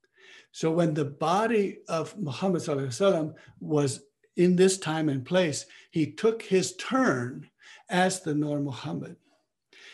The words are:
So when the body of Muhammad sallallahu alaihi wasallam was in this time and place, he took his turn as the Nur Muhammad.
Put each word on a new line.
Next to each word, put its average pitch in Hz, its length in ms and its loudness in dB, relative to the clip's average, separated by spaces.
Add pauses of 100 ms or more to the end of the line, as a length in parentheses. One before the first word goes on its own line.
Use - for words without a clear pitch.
(540)
So 160 180 -2
when 165 220 2
the 151 120 -2
body 196 720 0 (100)
of 160 280 -6
Muhammad 170 440 -2
sallallahu 139 260 -2
alaihi 185 260 2
wasallam 156 200 -2 (260)
was 143 420 0 (360)
in 180 180 6
this 190 220 6
time 156 320 -2
and 135 160 -2
place, 175 400 0 (260)
he 151 220 0
took 226 280 0
his - 360 0
turn 147 720 0 (400)
as 185 320 2
the 151 120 -4
Nur 147 260 -2
Muhammad. 143 560 -8 (800)